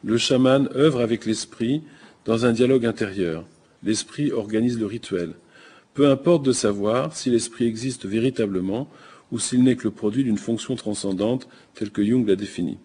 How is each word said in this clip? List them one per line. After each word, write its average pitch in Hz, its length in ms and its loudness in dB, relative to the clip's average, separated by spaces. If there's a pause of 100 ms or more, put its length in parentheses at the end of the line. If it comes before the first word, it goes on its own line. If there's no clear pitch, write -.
Le 110 140 0
chaman 131 560 4
œuvre 135 260 2
avec 113 240 0
l'esprit 120 580 -2 (420)
dans 113 220 2
un 117 60 4
dialogue 123 340 4
intérieur. 95 580 -2 (380)
L'esprit 113 480 -2
organise 113 480 -2
le 107 80 -2
rituel. 95 460 -6 (600)
Peu 143 160 4
importe 139 360 4
de 131 80 4
savoir 110 640 0
si - 140 -4
l'esprit 120 360 0
existe 117 400 -6
véritablement 107 800 -2 (440)
ou 113 80 -4
s'il 123 240 2
n'est 127 100 6
que 113 140 -4
le - 20 0
produit 107 320 -2
d'une 110 160 0
fonction 117 380 -4
transcendante 104 720 -4 (260)
telle 104 160 -6
que 104 140 0
Jung 120 240 2
l'a 98 80 4
définie. 92 480 -6